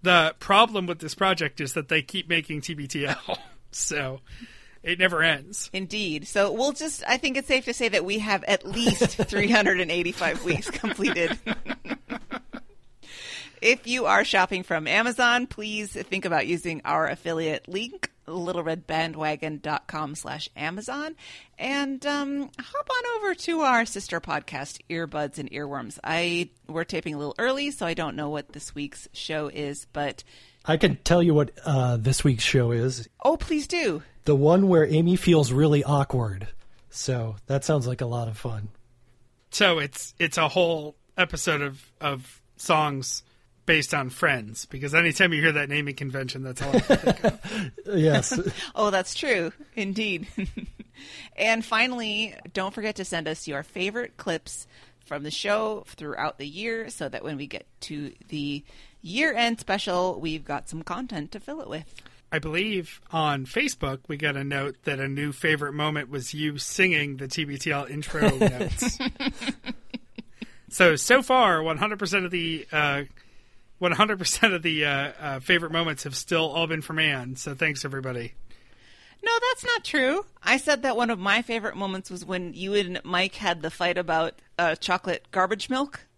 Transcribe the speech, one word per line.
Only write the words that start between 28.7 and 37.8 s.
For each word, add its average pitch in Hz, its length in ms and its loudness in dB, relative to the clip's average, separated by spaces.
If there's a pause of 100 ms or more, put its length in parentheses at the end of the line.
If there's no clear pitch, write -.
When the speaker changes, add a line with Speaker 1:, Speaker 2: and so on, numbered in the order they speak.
Speaker 2:
week's 143 380 -10
show 151 380 -4
is, 143 420 -8
but 143 320 -4 (400)
Speaker 3:
I 156 140 4
can 151 180 6
tell 175 260 4
you 170 120 8
what, 147 180 4 (140)
uh, 127 320 4
this 117 260 2
week's 127 220 4
show 120 260 4
is. 120 380 0 (160)
Speaker 2:
Oh, 302 100 8
please 302 320 -2
do. 240 340 0 (220)
Speaker 3:
The 147 140 6
one 175 320 8
where 160 160 10
Amy 170 320 4
feels 156 340 6
really 147 320 6
awkward. 123 640 0 (440)
So 117 440 -2 (120)
that 139 180 0
sounds 143 220 2